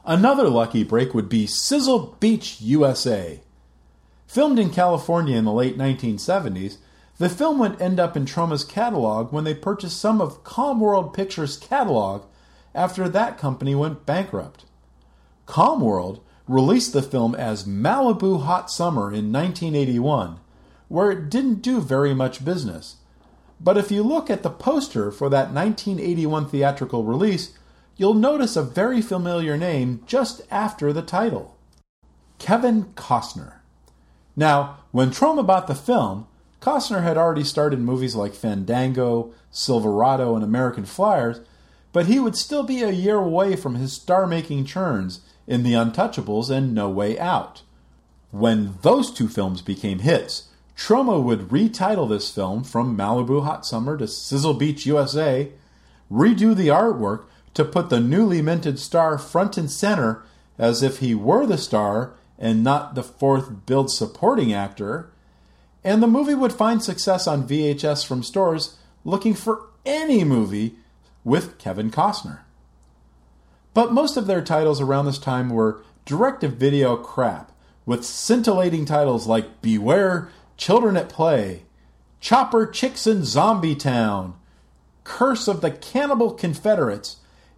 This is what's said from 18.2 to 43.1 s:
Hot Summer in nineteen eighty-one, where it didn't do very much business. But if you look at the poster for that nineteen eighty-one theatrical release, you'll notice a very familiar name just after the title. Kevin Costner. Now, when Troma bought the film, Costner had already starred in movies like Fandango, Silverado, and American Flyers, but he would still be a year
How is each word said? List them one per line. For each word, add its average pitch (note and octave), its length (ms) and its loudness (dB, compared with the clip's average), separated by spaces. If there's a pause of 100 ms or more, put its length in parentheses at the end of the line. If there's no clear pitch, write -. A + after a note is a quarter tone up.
Hot F3 280 -2
Summer C#3 400 -2
in G#2+ 220 -2
nineteen E3 420 -2
eighty-one, B2 640 0 (500)
where G3 220 2
it D#3+ 200 -6
didn't B3 320 0
do B3 180 0
very C#3 320 2
much C3 320 -2
business. C3+ 520 -6 (600)
But G3 200 4
if G3+ 120 -2
you G3+ 120 0
look D4+ 260 0
at G3 140 -2
the E3+ 80 -2
poster C4 600 -2
for C#3 200 -4
that C3+ 240 2
nineteen G3 440 -2
eighty-one D#3 500 -2
theatrical C#3 560 0
release, E3 520 0 (400)
you'll G3 160 4
notice B3 440 2
a D#3 60 2
very G#3+ 380 0
familiar F3 560 -2
name C3+ 500 -2
just B3+ 440 -2
after G3 420 -2
the D#3 80 -4
title. F3+ 560 -4 (840)
Kevin A3+ 560 2
Costner. - 680 -6 (760)
Now, C#3+ 440 2 (100)
when B2+ 200 2
Troma C#4+ 360 2
bought F#3 220 4
the C#3 60 -4
film, A2+ 520 -2 (380)
Costner A#3+ 380 0
had E3 160 2
already D#3+ 260 2
starred D3 300 0
in A#2+ 100 -2
movies B2+ 300 -2
like G2+ 180 -4
Fandango, A#2 1000 -2 (160)
Silverado, A#2+ 840 2
and A2 80 0
American A#2 440 -2
Flyers, C#3 540 0 (520)
but E3+ 140 2
he A#3 120 4
would B3 180 0
still D4 260 -4
be B3 200 -4
a G#3+ 80 0
year F#3+ 260 0